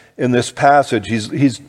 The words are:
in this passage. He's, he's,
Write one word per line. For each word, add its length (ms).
in 120
this 220
passage. 540
He's, 240
he's, 260